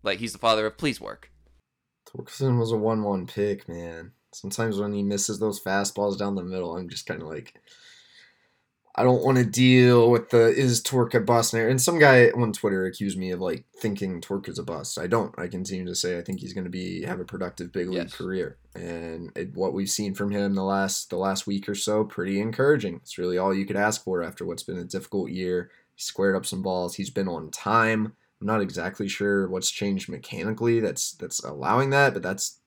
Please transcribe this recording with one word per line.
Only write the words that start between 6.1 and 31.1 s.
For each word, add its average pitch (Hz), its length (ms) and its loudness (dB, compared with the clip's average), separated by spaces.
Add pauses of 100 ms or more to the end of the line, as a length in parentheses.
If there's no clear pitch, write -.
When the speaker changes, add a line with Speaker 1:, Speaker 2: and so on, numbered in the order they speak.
Speaker 2:
down 101 160 -2
the 92 100 -4
middle, 90 320 -6
I'm 90 120 -10
just - 180 -12
kinda 82 180 -8
like, 78 300 -12 (1400)
I - 80 0
don't 127 220 4
wanna 127 200 4
deal 123 680 8
with 117 200 2
the, 117 160 8
"Is 120 360 4
Torque 123 320 0
a 123 60 6
bust?" 113 340 2
And 117 260 2
some 170 180 2
guy 131 320 10
on 117 220 0
Twitter 98 320 0
accused 95 340 -4
me 92 120 -6
of, 90 100 -4
like, 92 240 -4 (140)
thinking 98 420 -4
Torque 98 280 -6
is 82 100 -10
a 85 40 -8
bust. 78 360 -8
I 80 100 -6
don't. 107 300 0
I 87 100 -6
continue 92 380 -8
to 90 80 -8
say 90 240 -2
I 85 40 -8
think 95 180 -8
he's - 120 -12
gonna 92 160 -8
be, 90 340 -8
have 180 180 -8
a 180 40 -8
productive 90 480 -10
big 90 160 -4
league 90 160 -4
Speaker 1:
Yes. 92 100 -14
Speaker 2:
career. 92 440 -6 (180)
And 85 600 -10
it, 98 180 -8
what 92 180 -2
we've 98 180 -2
seen 101 240 -4
from 101 160 -4
him 101 240 0
the 95 100 0
last, 98 460 -2
the 90 60 -6
last 95 300 -2
week 101 220 -4
or 101 80 -4
so, 107 280 0
pretty 98 360 -2
encouraging. 113 560 2
It's - 220 -16
really 90 200 -2
all 98 160 2
you 98 120 -2
could 98 100 -4
ask 104 280 2
for 90 180 -2
after 82 220 -8
what's 85 200 -8
been 90 140 -8
a 87 60 -8
difficult 92 460 -6
year. 90 400 -4 (240)
He - 80 -14
squared 95 340 0
up 95 100 -2
some 95 160 -6
balls. 90 340 -2
He's 98 140 -6
been 98 180 -2
on 78 220 -8
time. 110 640 2 (260)
I'm 98 80 -6
not 110 120 2
exactly 95 460 -4
sure 98 420 0
what's 92 220 -4
changed 101 380 -4
mechanically 110 720 -2
that's, 85 320 -4